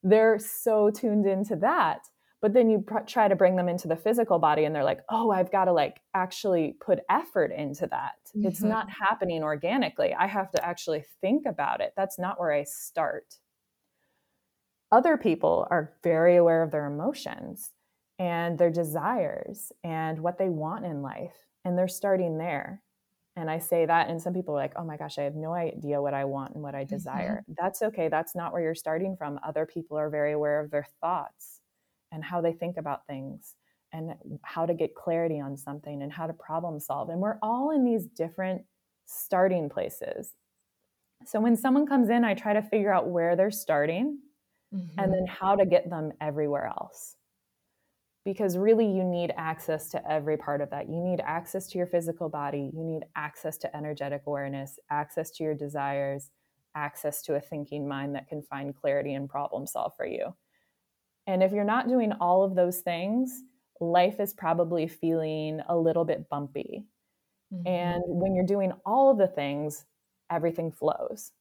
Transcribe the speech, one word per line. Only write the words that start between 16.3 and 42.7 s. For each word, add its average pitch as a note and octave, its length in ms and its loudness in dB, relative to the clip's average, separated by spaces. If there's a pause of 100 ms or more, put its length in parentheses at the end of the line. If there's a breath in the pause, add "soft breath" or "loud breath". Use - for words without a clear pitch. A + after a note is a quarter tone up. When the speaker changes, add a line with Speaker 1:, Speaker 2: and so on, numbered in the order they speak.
Speaker 1:
aware E3 280 8
of D#3+ 80 0
their D3 140 -2
emotions - 840 -6 (480)
and E3+ 380 0
their F3 140 8
desires E3+ 1000 -2 (120)
and D#3+ 360 -4
what F3 180 -2
they F#3+ 120 0
want D#3+ 360 -4
in D3+ 160 -6
life. - 340 -10 (280)
And F3+ 140 0
they're F#3 100 4
starting F#3 500 0
there. E3 440 -6 (560)
And D#3+ 120 -4
I D#3+ 100 -2
say E3 260 2
that, E3 240 4
and E3 120 -4
some F3+ 120 -4
people F3+ 220 -4
are - 20 0
like, C#3+ 180 -2
"Oh E3+ 80 -6
my D#3+ 140 -8
gosh, D3+ 200 -10
I D3 60 -2
have C#3+ 120 -4
no D#3 180 -6
idea D#3 480 -2
what C#3+ 120 -2
I C#3 120 -2
want C3+ 280 -6
and D3+ 80 -10
what C#3 140 -10
I C#3 80 -6
Speaker 2:
Mm-hmm. C3+ 120 -8
Speaker 1:
desire." D3 520 -6
That's F3 340 -4
okay. G#3+ 280 -2
That's D#3+ 260 -2
not E3+ 160 -4
where F3+ 100 -2
you're D#3+ 140 -2
starting F3 400 -4
from. D3 280 -8
Other D#3 220 -4
people E3 320 -10
are D3+ 120 -2
very D3 240 0
aware D3 260 0
of D3+ 120 -6
their D3 140 -2 (140)
thoughts - 640 -6 (500)
and D#3 140 -10
how F3 160 -2
they E3 100 2
think F3 240 -6
about D3+ 320 -6
things C3+ 480 -12 (380)
and D#3+ 220 -8 (280)
how E3 220 -4
to E3+ 80 0
get E3 220 -2
clarity E3 440 -2
on C#3 160 -8
something C#3+ 460 -10
and C#3+ 100 -8
how D#3+ 160 -8
to D#3+ 60 -6
problem E3 480 -6
solve. C#3 260 -6
And E3+ 140 -4
we're G#3+ 200 -2
all B3 300 0
in C4+ 140 4
these A3+ 200 2
different F#3 580 -4 (420)
starting F3+ 640 2
places. - 640 -8 (920)
So - 140 -4
when A#3 160 4
someone C4 320 2
comes B3+ 220 4
in, A#3 160 4
I G#3 80 2
try G#3 200 -2
to G#3 80 4
figure G#3 320 2